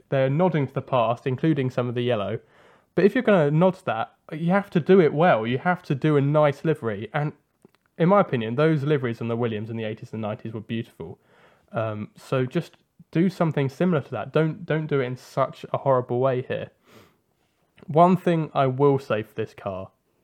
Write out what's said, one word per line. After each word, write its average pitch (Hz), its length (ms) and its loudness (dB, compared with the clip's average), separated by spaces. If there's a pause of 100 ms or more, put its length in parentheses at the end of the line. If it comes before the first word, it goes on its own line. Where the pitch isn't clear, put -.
they're 135 220 0
nodding 160 360 2
to - 80 -16
the 131 80 -4
past, 120 460 -2
including 135 420 0
some 123 180 -2
of 120 60 -6
the 123 80 -4
yellow. 110 380 -2 (560)
But 175 80 6
if 202 100 4
you're 254 80 0
gonna 175 280 4
nod 175 240 4
to - 100 -20
that, 113 300 -6 (180)
you 165 200 -4
have 196 180 -2
to 180 100 0
do 190 220 6
it 151 100 4
well. 143 340 2
You 123 120 -2
have 175 260 -2
to 151 100 -4
do 147 220 0
a 139 60 4
nice 147 420 2
livery. 113 480 -4
And 147 200 -4 (640)
in 170 100 4
my 202 140 6
opinion, 117 340 -4
those 156 280 2
liveries 131 360 -2
on 117 80 -6
the 117 80 -2
Williams 110 320 -4
in 113 80 -10
the 113 80 -6
eighties 110 300 -10
and 110 80 -8
nineties 110 320 -8
were 113 80 -10
beautiful. 113 560 -10 (540)
Um, 110 440 -6
so 127 300 -4
just 156 320 -8 (320)
do 175 180 2
something 156 400 -2
similar 170 320 0
to - 120 -10
that. 110 200 -8
Don't, 156 320 0
don't 156 220 -2
do 143 140 -2
it 127 40 -2
in 123 120 -6
such - 580 -6
a 127 40 -4
horrible 127 420 0
way 127 280 0
here. 107 220 -6 (1160)
One 175 300 6
thing 165 380 -2
I 139 120 2
will 135 320 2
say 107 240 -4
for - 120 -18
this 110 200 -8
car 95 360 -10 (340)